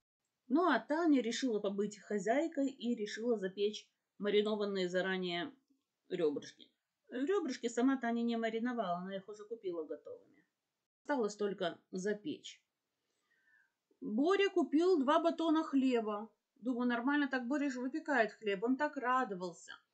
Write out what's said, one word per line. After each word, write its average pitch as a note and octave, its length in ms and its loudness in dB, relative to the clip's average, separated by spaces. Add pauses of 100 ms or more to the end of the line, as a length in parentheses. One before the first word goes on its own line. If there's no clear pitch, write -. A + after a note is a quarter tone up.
(480)
Ну, D#4+ 220 4
а B3 100 2
Таня D4+ 420 4
решила A3+ 380 0
побыть G3+ 400 -2
хозяйкой C4+ 680 0
и A#3+ 280 -4
решила A3 420 -2
запечь G3+ 500 -4 (300)
маринованные G3+ 720 0
заранее F3+ 640 -2 (580)
ребрышки. D#3 580 -2 (420)
Ребрышки C#4+ 600 -2
сама C4 280 2
Таня A#3 260 -2
не A#3 140 0
мариновала, A3+ 600 -2
она F#3+ 180 -6
их F#3+ 140 -8
уже G#3 160 -14
купила F#3 380 -6
готовыми. - 600 -12 (580)
Осталось A#3 340 -2
только F#3+ 440 -4 (120)
запечь. F#3+ 680 -6 (1400)
Боря E4 480 2
купил F4 500 4
два C#4+ 200 4
батона E4 440 2
хлеба. A#3 640 0 (320)
Думаю, B3 260 -2
нормально C4+ 400 2
так B3+ 200 -2
Боря C#4+ 220 0
же B3+ 120 -6
выпекает C4 500 0
хлеб. G3+ 320 -4
Он B3+ 140 2
так D4 200 -2
радовался. A3 760 -2 (220)